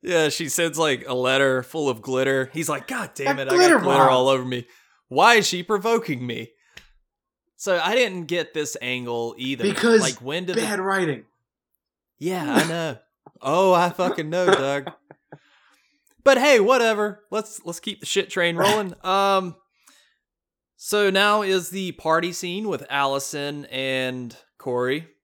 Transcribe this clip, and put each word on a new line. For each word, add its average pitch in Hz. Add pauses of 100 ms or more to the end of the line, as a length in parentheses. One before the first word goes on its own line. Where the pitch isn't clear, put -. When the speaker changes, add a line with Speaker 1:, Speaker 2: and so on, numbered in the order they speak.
Speaker 1:
Yeah, 165
she 156
sends, 160
like, 151
a 135
letter 131
full 147
of 110
glitter. 131
He's 156
like, 143
"God 247
damn 269
Speaker 2:
That 269
Speaker 1:
it, 269
I -
got 359
Speaker 2:
glitter 349
Speaker 1:
glitter 139
Speaker 2:
bomb. 131
Speaker 1:
all 127
over 131
me. 123 (420)
Why 196
is 208
she 180
provoking 196
me?" 117 (1040)
So 185
I 180
didn't 190
get 165
this 147
angle 120
either. 131
Speaker 2:
Because 220
Speaker 1:
Like, 131
when 151
did 180
Speaker 2:
bad 208
Speaker 1:
the -
Speaker 2:
writing. 185 (960)
Speaker 1:
Yeah, 185
I 160
know. 165 (420)
Oh, 180
I 175
fucking 170
know, 175
Doug. 139 (1300)
But 269
hey, 269
whatever. 214
Let's, 214
let's 170
keep -
the -
shit 190
train 170
rolling. 196
Speaker 2:
<laughs> -
Speaker 1:
Um, 190 (1200)
so 208
now 208
is 190
the 185
party 160
scene 185
with 165
Allison 139
and 127 (220)
Corey. 131 (180)